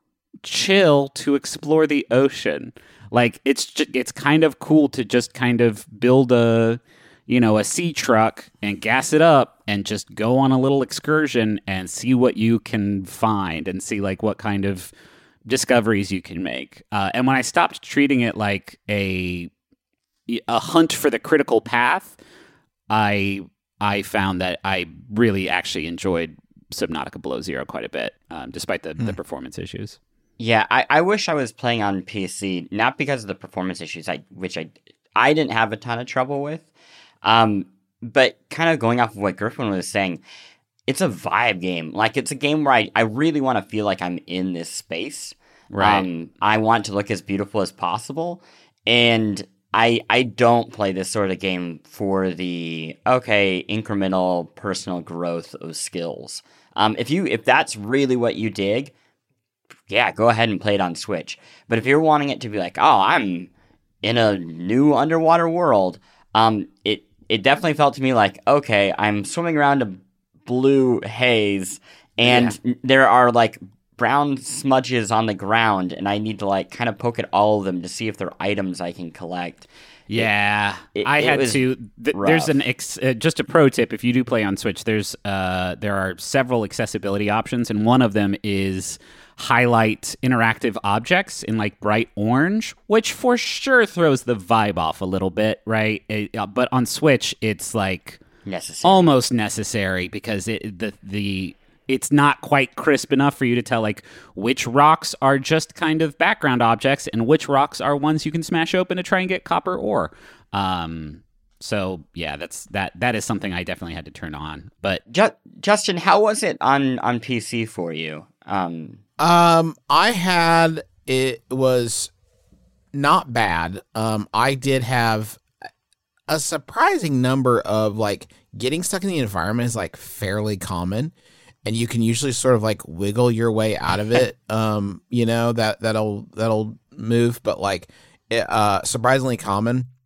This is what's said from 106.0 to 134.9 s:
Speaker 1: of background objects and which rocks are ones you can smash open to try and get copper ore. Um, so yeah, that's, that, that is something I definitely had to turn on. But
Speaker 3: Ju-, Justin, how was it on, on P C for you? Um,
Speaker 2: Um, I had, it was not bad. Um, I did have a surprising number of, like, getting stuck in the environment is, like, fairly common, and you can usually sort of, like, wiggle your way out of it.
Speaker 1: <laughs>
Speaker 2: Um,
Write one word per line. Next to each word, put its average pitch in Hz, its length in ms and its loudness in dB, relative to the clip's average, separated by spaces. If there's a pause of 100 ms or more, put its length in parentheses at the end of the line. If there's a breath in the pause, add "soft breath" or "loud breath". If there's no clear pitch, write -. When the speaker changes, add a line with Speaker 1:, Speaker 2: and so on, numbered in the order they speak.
Speaker 1:
of 147 160 -2
background 151 420 2
objects 117 460 2
and 113 180 -2
which 151 240 2
rocks 139 320 0
are 143 160 0
ones 151 300 -2
you 151 40 -4
can 165 120 -4
smash 165 320 -2
open 185 220 -2
to 180 60 -6
try 185 160 0
and 185 100 -4
get 185 160 -6
copper 180 300 -4
ore. - 400 -2 (380 loud breath)
Um, 82 680 -6 (360)
so 92 440 -6 (100)
yeah, 78 220 -6
that's, - 300 -12
that, 95 340 -6
that 120 160 0
is 104 100 -6
something 101 260 -4
I 87 120 -4
definitely 87 320 -10
had 80 100 -12
to 78 60 -18
turn 78 240 -12
on. 76 360 -14 (120)
But 98 280 -4
Speaker 3:
Ju-, 196 200 2 (280)
Justin, 202 380 0
how 190 240 4
was 214 220 0
it 180 180 -4
on, 135 380 2
on 120 200 -2
P 120 200 -6
C 113 260 -4
for 85 260 -8
you? 78 360 -10 (180)
Um, 85 540 -6 (240)
Speaker 2:
Um, 170 540 6 (120)
I 175 220 6
had, 165 720 2 (220)
it 131 440 0
was 127 640 0 (800)
not 143 400 2
bad. 92 500 0 (140)
Um, 110 380 -2
I 131 220 2
did 131 280 -2
have 113 540 -2 (920)
a 151 140 -2
surprising 160 800 0
number 127 400 2
of, 107 360 0
like, 104 300 -4 (300 soft breath)
getting 147 260 -2
stuck 185 180 -4
in 196 60 -4
the 175 120 -2
environment 104 480 -2
is, 113 100 -4
like, 90 180 -8
fairly 104 640 -6
common, 95 560 -4 (520 soft breath)
and 107 80 -4
you 117 140 -2
can 117 140 -4
usually 117 320 0
sort 127 220 2
of, 107 80 0
like, 110 220 -4
wiggle 101 460 0
your 113 200 0
way 110 260 0
out 92 240 -2
of 107 100 -4
it. 123 320 2
Speaker 1:
<laughs> - 60 -14
Speaker 2:
Um, 107 600 -2